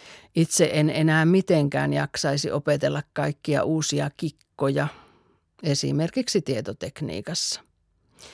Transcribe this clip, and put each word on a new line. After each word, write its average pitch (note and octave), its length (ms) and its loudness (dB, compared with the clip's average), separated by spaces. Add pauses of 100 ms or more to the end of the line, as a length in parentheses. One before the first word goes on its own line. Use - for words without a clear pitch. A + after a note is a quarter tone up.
(340)
Itse E3 380 2
en D3+ 180 4
enää D#3 340 4
mitenkään D3 680 2
jaksaisi C#3+ 580 -2
opetella C#3+ 520 0 (100)
kaikkia D3 520 -2
uusia C#3+ 520 -2
kikkoja, C#3+ 720 -4 (760)
esimerkiksi D#3 800 0
tietotekniikassa. - 1160 -6 (720)